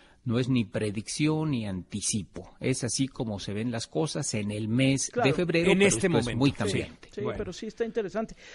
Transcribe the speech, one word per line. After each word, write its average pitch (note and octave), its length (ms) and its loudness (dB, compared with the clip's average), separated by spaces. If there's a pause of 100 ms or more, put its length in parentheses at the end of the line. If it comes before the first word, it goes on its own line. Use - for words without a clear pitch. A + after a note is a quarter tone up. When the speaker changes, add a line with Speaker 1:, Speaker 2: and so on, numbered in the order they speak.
(240)
Speaker 1:
no A#2 140 0
es B2+ 120 0
ni A#2+ 160 4
predicción D3 840 -2
ni A#2 160 -2
anticipo, F#2+ 920 -6
es C3 240 0
así C3 240 0
como A2 320 -4
se G#2 140 -6
ven A2+ 180 -2
las A#2 160 -4
cosas D#3 480 -2
en G#2 160 -2
el G#2+ 160 -4
mes C3+ 420 2
Speaker 2:
Claro. - 180 2
Speaker 1:
de - 60 4
febrero, E3+ 380 2
Speaker 3:
En F#3 80 6
Speaker 1:
pero G3+ 80 8
Speaker 3:
este - 180 2
Speaker 1:
esto E3+ 140 4
es A2 60 4
Speaker 3:
momento, A2+ 120 -2
Speaker 1:
muy C3+ 140 6
Speaker 3:
sí. - 60 -2
Speaker 1:
cambiante. - 540 -2
Speaker 2:
Sí, - 100 -8
Speaker 3:
Bueno. G#3 180 -4
Speaker 2:
pero G3 120 -6
sí - 140 -10
está A3+ 200 -4
interesante. A3 500 -4 (200)